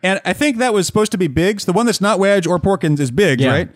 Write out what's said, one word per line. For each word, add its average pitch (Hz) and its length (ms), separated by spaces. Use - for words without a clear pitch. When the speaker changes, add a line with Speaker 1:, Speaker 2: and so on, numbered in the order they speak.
Speaker 1:
And 190 220
I 180 80
think 269 260
that 247 160
was 190 120
supposed 214 260
to 190 60
be 180 100
Biggs. 175 360
The 185 80
one 220 140
that's 220 140
not 202 180
Wedge 196 280
or 175 120
Porkins 175 420
is 135 100
Biggs, 139 320
Speaker 2:
Yeah. 131 100
Speaker 1:
right? 113 240